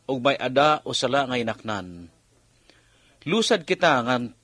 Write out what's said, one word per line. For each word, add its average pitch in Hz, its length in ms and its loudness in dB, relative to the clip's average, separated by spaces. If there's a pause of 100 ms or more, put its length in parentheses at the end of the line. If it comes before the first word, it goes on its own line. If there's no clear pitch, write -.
og 131 160 -4
may 135 160 2
ada 139 480 2
o 131 80 -6
sala 135 320 0
nga 127 160 -6
inaknan. 95 720 -8 (1120)
Lusad 202 400 0
kita 151 400 2
ngan 123 380 -2